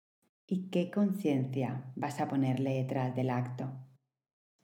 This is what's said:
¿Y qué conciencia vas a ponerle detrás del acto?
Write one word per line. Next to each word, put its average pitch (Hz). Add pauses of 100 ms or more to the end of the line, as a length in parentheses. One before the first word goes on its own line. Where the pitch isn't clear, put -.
(480)
¿Y 185
qué 175
conciencia 135
vas -
a 151
ponerle 135
detrás 131
del 127
acto? 123 (920)